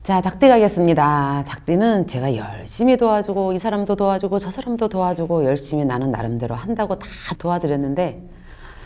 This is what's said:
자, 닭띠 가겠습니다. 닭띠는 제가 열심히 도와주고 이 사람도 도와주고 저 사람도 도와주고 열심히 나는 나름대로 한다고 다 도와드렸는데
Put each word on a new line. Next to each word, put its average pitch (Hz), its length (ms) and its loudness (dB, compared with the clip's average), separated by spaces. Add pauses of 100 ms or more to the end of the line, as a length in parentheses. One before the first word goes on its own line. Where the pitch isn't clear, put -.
자, 185 200 2
닭띠 185 260 4
가겠습니다. 147 1000 4
닭띠는 190 600 0
제가 127 280 -2
열심히 226 600 0
도와주고 208 560 2
이 185 60 -2
사람도 202 380 -2
도와주고 196 420 0
저 190 120 -4
사람도 233 380 -2
도와주고 175 560 0
열심히 143 400 0
나는 131 260 0
나름대로 117 440 -4
한다고 196 440 -4
다 - 80 -16 (320)
도와드렸는데 147 880 -2 (600)